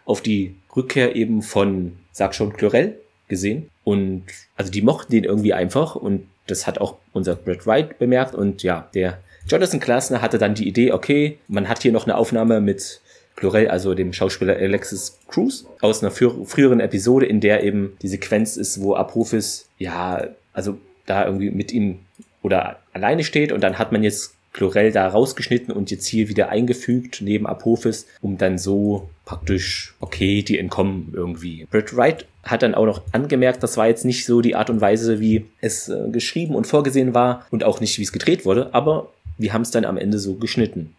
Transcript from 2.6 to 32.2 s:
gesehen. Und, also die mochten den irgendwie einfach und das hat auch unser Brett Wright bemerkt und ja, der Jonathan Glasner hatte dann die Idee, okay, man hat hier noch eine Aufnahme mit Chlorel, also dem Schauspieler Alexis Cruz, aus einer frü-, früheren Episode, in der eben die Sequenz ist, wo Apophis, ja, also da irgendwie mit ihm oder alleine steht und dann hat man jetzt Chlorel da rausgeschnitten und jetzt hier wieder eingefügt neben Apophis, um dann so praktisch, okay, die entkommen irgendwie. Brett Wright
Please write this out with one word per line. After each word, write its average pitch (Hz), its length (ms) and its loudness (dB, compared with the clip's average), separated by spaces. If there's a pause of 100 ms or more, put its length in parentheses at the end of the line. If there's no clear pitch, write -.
gesehen. 104 420 -4 (140)
Und, 95 400 -2 (320)
also 95 160 -6
die 98 100 -4
mochten 127 300 2
den 110 140 4
irgendwie 104 280 2
einfach 92 420 -2
und 98 320 -4 (200)
das - 180 -4
hat - 160 -4
auch - 140 -4 (180)
unser 90 220 -2
Brett 90 320 -6
Wright 151 320 0
bemerkt 127 340 2
und 101 300 -2
ja, 87 320 -2
der 92 240 -2 (280)
Jonathan 165 320 2
Glasner 120 440 0
hatte 110 160 2
dann 104 160 2
die 104 120 -2
Idee, 117 240 4
okay, 147 460 0 (100)
man 101 220 -2
hat 117 140 -2
hier 120 80 4
noch - 140 2
eine 107 120 0
Aufnahme 113 440 2
mit - 380 -2 (360)
Chlorel, 104 320 2
also 92 260 0
dem 90 180 -2
Schauspieler 95 460 0
Alexis 98 720 -4
Cruz, - 380 -2 (160)
aus 107 200 2
einer 101 100 0
frü-, 120 340 0
früheren 127 340 4
Episode, 117 480 2
in 107 120 2
der 104 240 4
eben 101 380 -2
die 98 60 -6
Sequenz 107 500 -2
ist, 104 240 -6
wo 98 140 0
Apophis, 107 840 -2
ja, 90 500 -4 (240)
also 98 260 -6 (280)
da 98 200 0
irgendwie 98 260 -2
mit 101 200 -4
ihm 104 280 0 (420)
oder - 380 0 (120)
alleine 123 320 0
steht 151 280 0
und 98 100 -2
dann 95 180 2
hat 110 120 -2
man 107 120 2
jetzt - 300 -2 (180)
Chlorel 104 400 2
da 98 160 4
rausgeschnitten 120 680 0
und 101 180 -4
jetzt - 160 -6
hier 110 200 0
wieder 104 220 0
eingefügt 123 720 -2
neben 104 260 0
Apophis, - 600 0 (140)
um 98 180 -4
dann 95 180 2
so 98 500 0 (160)
praktisch, - 760 -4
okay, 101 420 0
die - 160 0
entkommen 92 580 -2
irgendwie. 82 540 -8
Brett 107 260 0
Wright 139 300 2 (180)